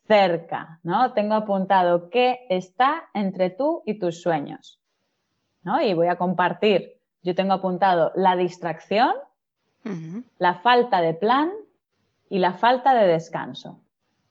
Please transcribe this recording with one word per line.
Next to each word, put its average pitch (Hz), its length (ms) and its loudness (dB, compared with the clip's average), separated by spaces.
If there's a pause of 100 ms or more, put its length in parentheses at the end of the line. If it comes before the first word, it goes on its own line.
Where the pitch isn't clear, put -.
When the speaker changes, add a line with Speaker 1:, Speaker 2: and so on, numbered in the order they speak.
Speaker 1:
cerca, 170 760 0
¿no? 226 280 0
Tengo 208 220 -2
apuntado 190 760 2
qué 247 400 0
está 254 640 -2
entre 185 360 -2
tú 294 360 -4
y 214 140 -6
tus 170 220 -4
sueños, - 580 -6 (840)
¿no? 233 180 -2
Y 226 120 2
voy 170 140 2
a 175 100 0
compartir. 180 760 0 (280)
Yo 175 140 -4
tengo 190 180 0
apuntado 185 640 0
la 185 220 2
distracción, 180 760 -2 (720)
Speaker 2:
Ujú. 180 400 -10 (140)
Speaker 1:
la 175 240 0
falta 240 400 2
de 165 120 0
plan 254 380 0 (800)
y 196 100 -2
la 180 140 0
falta 247 400 2
de 226 140 4
descanso. 160 760 -4 (500)